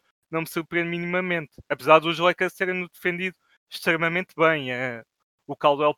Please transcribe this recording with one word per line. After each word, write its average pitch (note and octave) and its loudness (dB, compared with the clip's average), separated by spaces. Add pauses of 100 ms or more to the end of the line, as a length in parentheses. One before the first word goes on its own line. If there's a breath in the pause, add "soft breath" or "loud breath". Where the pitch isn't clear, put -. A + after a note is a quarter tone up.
(300)
não D#3+ -4
me D#3 -8
surpreende E3+ -4
minimamente. F3 -4 (160)
Apesar C#3+ 6
dos D#3 -2
Lakers F3 2
terem-no F#3 -4
defendido F3+ -6 (340)
extremamente E3+ -2
bem. D3+ 2
É, B2 -8 (420)
o C#3+ -10
Caldwell D3+ 2